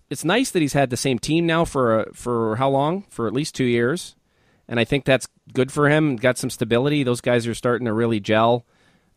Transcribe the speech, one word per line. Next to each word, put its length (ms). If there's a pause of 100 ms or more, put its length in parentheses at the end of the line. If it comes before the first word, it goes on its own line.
it's 160
nice 280
that 100
he's 100
had 180
the 60
same 220
team 260
now 200
for, 360
uh, 40 (100)
for 420
how 140
long? 400
For 160
at 60
least 240
two 80
years. 500 (540)
And 100
I 60
think 200
that's 220 (260)
good 200
for 180
him. 260
Got 220
some 120
stability. 520
Those 180
guys 280
are 60
starting 320
to 60
really 280
gel. 440 (520)